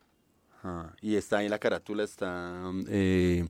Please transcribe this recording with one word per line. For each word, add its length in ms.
Ajá. 380
Y 160
está 280
en 60
la 80
carátula, 440
está... 580
Eh, 600